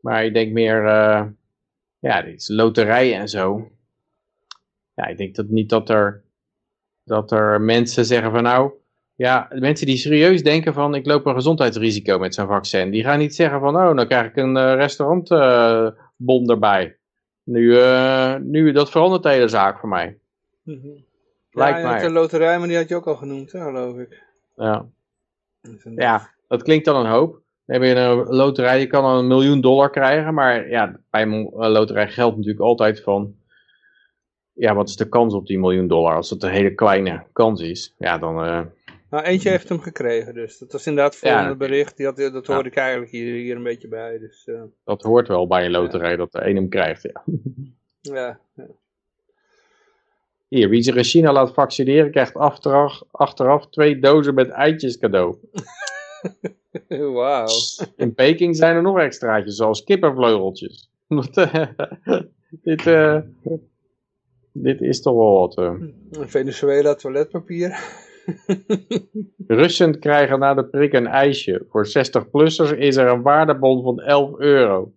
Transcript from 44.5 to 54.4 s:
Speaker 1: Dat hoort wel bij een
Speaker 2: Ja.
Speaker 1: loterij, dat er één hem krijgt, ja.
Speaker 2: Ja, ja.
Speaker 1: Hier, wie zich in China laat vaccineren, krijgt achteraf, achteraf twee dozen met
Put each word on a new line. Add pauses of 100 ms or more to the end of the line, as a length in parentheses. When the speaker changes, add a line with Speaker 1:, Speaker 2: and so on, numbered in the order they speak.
Speaker 1:
Dat
hoort
wel
bij
een
Speaker 2:
Ja.
Speaker 1:
loterij,
dat
er
één
hem
krijgt,
ja. (800)
Speaker 2:
Ja, (140)
ja. (1800)
Speaker 1:
Hier,
wie
zich
in
China
laat
vaccineren,
krijgt
achteraf,
achteraf
twee
dozen
met